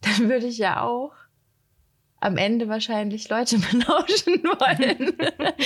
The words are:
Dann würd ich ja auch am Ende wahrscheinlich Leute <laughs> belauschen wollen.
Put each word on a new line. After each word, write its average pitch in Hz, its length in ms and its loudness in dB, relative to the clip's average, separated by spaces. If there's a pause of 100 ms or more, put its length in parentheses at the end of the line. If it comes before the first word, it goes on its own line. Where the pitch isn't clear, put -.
Dann 208 260 2
würd 240 160 2
ich 233 140 -6
ja 190 240 0
auch 247 300 -4 (1080)
am 185 180 0
Ende 220 300 0
wahrscheinlich 214 600 -4
Leute 233 300 2
<laughs> 170 120 0
belauschen 339 720 2
wollen. 269 680 2 (540)